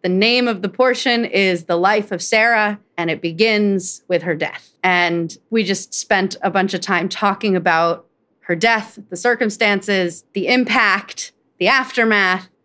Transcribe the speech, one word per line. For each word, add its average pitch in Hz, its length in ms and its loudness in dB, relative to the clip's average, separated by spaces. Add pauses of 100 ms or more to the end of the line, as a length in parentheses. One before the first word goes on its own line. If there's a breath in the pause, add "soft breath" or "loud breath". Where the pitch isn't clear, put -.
The 180 60 0
name 233 380 2
of 202 140 -2
the 202 80 -4
portion 247 560 0
is 185 400 0
The 175 100 0
Life 208 360 2
of 175 100 -6
Sarah, 214 580 2 (180)
and 170 120 -2
it 156 120 -4
begins 196 880 0
with 175 140 0
her 170 140 -2
death. - 480 -8
And 175 520 0 (140)
we 220 140 0
just 185 300 -4
spent 190 500 -2
a 190 80 0
bunch 196 240 0
of 180 60 -6
time 180 280 -2
talking 202 460 -2
about 170 520 0 (400)
her 175 80 -2
death, 214 420 0 (120)
the 214 80 -10
circumstances, 208 1040 0 (100)
the 202 140 -4
impact, 220 840 0 (260)
the 180 80 2
aftermath. 220 840 2 (160)